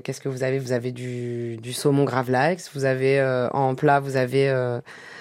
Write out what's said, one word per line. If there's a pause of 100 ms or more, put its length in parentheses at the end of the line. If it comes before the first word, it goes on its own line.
qu'est-ce
que
vous
avez ?
Vous
avez
du,
du
saumon
gravlax,
vous
avez,
euh,
en
plat,
vous
avez,
euh, (420)